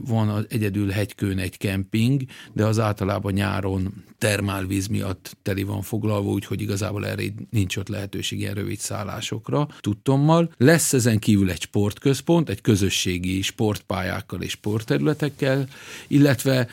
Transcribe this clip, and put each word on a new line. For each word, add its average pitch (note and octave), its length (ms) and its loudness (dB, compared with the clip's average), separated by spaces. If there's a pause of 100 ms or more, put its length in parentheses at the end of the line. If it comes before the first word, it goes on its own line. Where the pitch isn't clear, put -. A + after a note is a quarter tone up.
van A2+ 240 2
az, G#2 200 -2
egyedül G#2 400 0
Hegykőn F#2+ 480 -2
egy F#2 200 -4
kemping, A2 640 0 (320)
de G#2 120 2
az A2 140 4
általában G2+ 540 0
nyáron G2 600 0 (240)
termálvíz G2 720 0
miatt G2 540 -6
teli G2 220 -2
van G2+ 180 -4
foglalva, G#2 480 -2
úgyhogy G2+ 320 -4
igazából G2+ 460 -4
erre G#2 140 -4
így G2+ 120 -4 (160)
nincs G2 280 0
ott G2+ 100 -6
lehetőség G2 520 -6
ilyen G2+ 140 -4
rövid G2+ 260 -6
szállásokra, A2 880 -6 (120)
tudtommal. D3 800 2
Lesz D3 360 4
ezen A2+ 260 4
kívül G2 300 4
egy F2 120 -6
sportközpont, C3+ 880 0
egy G2+ 120 -4
közösségi F#2 800 2
sportpályákkal F#2 1000 -4
és F2 100 -6
sportterületekkel, C#3 1160 -2 (400)
illetve C3+ 640 4